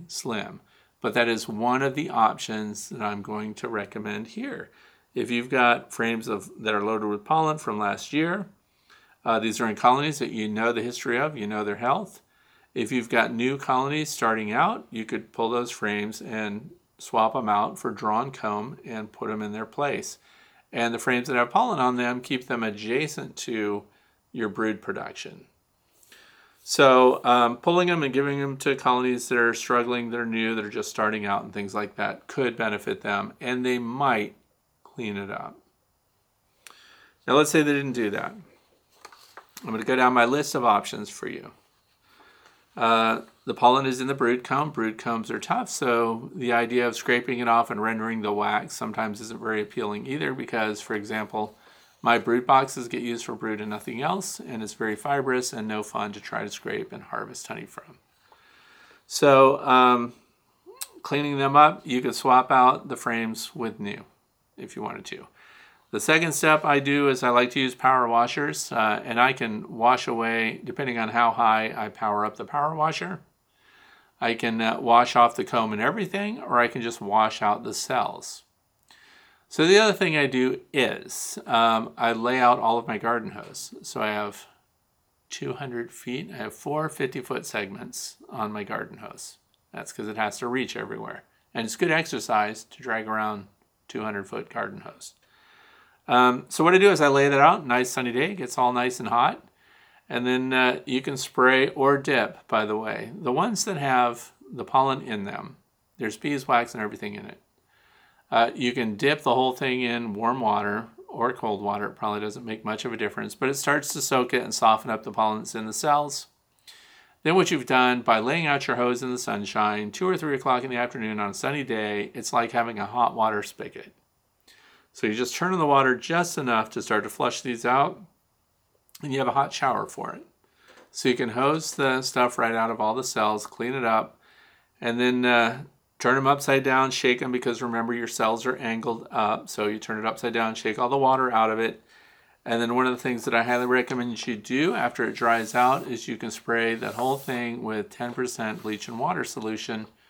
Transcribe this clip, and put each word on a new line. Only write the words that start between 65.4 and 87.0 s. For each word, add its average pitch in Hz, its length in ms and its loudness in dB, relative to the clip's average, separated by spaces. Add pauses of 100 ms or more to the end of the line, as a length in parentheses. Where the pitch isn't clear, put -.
The 110 60 -2
second 160 360 2
step 156 300 4
I 147 140 4
do 143 300 2
is 131 160 2
I 123 60 4
like 123 200 4
to 139 100 -2
use 131 140 -2
power 131 320 4
washers, 123 640 0
uh, 110 340 0
and 120 160 0
I 127 120 6
can 113 440 -6
wash 120 300 4
away, 113 560 -2
depending 123 360 -6
on 110 100 -2
how 117 240 4
high 110 440 2
I 110 120 -6
power 104 360 -2
up 107 120 -4
the 117 80 -10
power 147 320 -4
washer, 156 420 -2 (1000)
I 117 140 0
can, 113 260 -2
uh, 113 200 0
wash 120 360 6
off 120 180 8
the 131 80 0
comb 110 300 -2
and 104 100 -4
everything, 202 580 -2
or 120 200 2
I 120 80 4
can 127 120 -6
just 113 200 -6
wash 107 420 2
out 104 220 0
the 107 100 -8
cells. - 680 -4 (1040)
So - 180 2
the 196 140 8
other 220 120 6
thing 165 240 0
I 143 100 4
do 127 340 0 (120)
is, - 720 -2
um, 117 540 2
I 117 140 2
lay 120 260 0
out 123 220 6
all 113 180 2
of 117 80 -6
my 113 120 -4
garden 113 340 -2
hose. - 500 -14
So - 180 -8
I 107 120 0
have 104 340 -6 (800)
two 135 260 -8
hundred 120 360 -8
feet, 139 420 -10
I - 40 -14
have 107 180 -10
four 151 340 -4
fifty-foot 131 560 -6